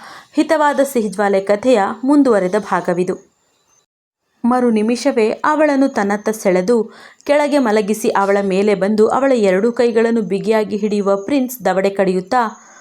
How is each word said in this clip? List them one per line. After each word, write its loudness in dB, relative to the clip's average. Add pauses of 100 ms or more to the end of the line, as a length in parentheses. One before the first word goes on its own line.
(340)
ಹಿತವಾದ 0
ಸಿಹಿಜ್ವಾಲೆ -2
ಕಥೆಯ 2 (240)
ಮುಂದುವರೆದ 2
ಭಾಗವಿದು. -4 (1120)
ಮರು 2
ನಿಮಿಷವೇ 0
ಅವಳನ್ನು 0
ತನ್ನತ್ತ -4
ಸೆಳೆದು 0 (340)
ಕೆಳಗೆ 0
ಮಲಗಿಸಿ 0
ಅವಳ 0
ಮೇಲೆ 0
ಬಂದು 2
ಅವಳ 0
ಎರಡೂ 2
ಕೈಗಳನ್ನು 0
ಬಿಗಿಯಾಗಿ -2
ಹಿಡಿಯುವ 0
ಪ್ರಿನ್ಸ್ -4
ದವಡೆ 0
ಕಡಿಯುತ್ತಾ, -2 (200)